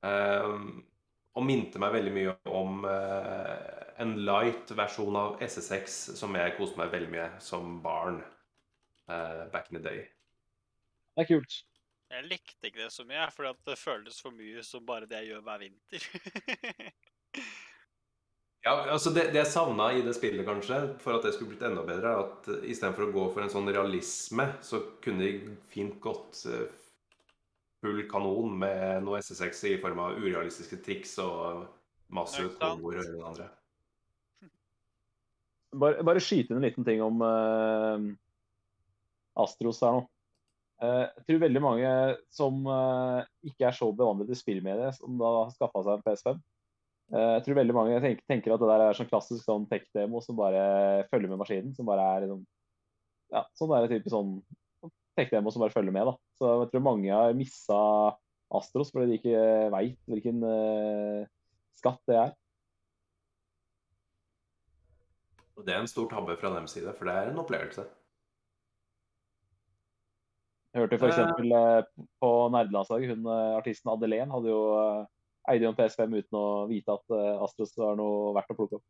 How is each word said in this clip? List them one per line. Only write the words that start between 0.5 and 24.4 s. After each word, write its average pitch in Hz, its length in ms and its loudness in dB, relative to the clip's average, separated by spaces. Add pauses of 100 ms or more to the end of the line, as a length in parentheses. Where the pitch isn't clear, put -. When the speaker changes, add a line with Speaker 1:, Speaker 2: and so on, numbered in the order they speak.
Speaker 1:
og 123 100 -2
minte 123 320 0
meg 101 160 0
veldig 101 200 0
mye 95 320 -2
om, 95 400 -4
eh, 98 960 -6 (160)
en 113 160 -4 (100)
light 113 440 2
versjon 104 460 -2
av 104 260 -2
S - 160 -8
S 98 140 -10
X 98 200 -6 (240)
som 101 180 -8
jeg 87 240 0
koste 98 200 -6
meg 85 140 -2
veldig 85 200 -6
mye 85 160 -6 (120)
som 87 420 -10
barn, 82 420 -4 (840)
eh, 82 420 -8
back - 200 -8
in 82 100 -10
the 78 80 -6
day. - 180 -12 (1080)
Speaker 2:
Det 160 120 2
er 170 60 8
kult. - 280 -2 (480)
Speaker 3:
Jeg 127 140 -10
likte 175 460 -12
ikke 113 140 -12
det 117 60 -12
så - 140 -16
mye, 143 260 -6
fordi 139 180 -8
at 127 160 -14
det 175 120 -8
føltes 110 440 -10
for 131 100 -14
mye 113 320 -16
som 117 220 -16
bare 113 200 -8
det 110 160 -12
jeg 110 120 -12
gjør 107 100 -16
hver 107 160 -12
vinter. 101 420 -16
<laughs> - 920 -12 (1700)
Speaker 1:
Ja, 117 100 4 (180)
altså 151 220 0
det, 165 180 2
det 147 80 4
jeg 147 80 4
savnet 123 480 2
i 127 80 2
det 117 140 -2
spillet 101 260 -2
kanskje, 104 340 -2 (220)
for 120 160 -2
at 113 80 0
det 104 100 2
skulle 110 200 -8
blitt 101 100 -12
enda 95 240 -2
bedre, 92 220 -2
er 104 160 2
at, - 240 -14
eh, - 180 -6
i - 80 -6
stedet 98 220 -4
for 104 80 0
å 101 80 -2
gå 95 180 2
for 101 140 -4
en 101 80 -4
sånn 101 180 -2
realisme, 98 720 -2 (220)